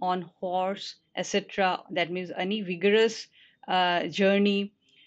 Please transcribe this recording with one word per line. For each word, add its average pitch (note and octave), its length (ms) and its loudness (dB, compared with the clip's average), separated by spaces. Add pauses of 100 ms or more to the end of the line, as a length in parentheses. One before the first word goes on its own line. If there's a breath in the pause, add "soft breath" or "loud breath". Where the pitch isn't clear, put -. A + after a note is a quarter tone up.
on F#3 220 -2 (160)
horse, F#3 560 -4 (200)
et F3+ 120 -4
cetera, F#3+ 640 -2
that F3 180 -2
means F3+ 260 -6
any G3+ 260 -4
vigorous, G3+ 640 2 (400 soft breath)
uh, F3+ 400 2
journey, G3+ 680 2 (340 soft breath)